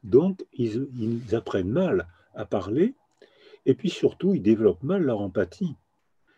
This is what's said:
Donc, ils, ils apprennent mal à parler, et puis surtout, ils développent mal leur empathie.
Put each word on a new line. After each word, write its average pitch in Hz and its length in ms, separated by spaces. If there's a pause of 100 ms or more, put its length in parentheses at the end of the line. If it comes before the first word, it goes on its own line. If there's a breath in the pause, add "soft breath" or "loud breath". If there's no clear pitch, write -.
Donc, 156 480
ils, 120 340 (100)
ils 113 380
apprennent 104 340
mal 117 380 (300 soft breath)
à 107 80
parler, 117 500 (720 soft breath)
et 135 80
puis 180 160
surtout, - 440
ils 131 80
développent 107 420
mal 185 180
leur 120 180
empathie. 104 540 (640)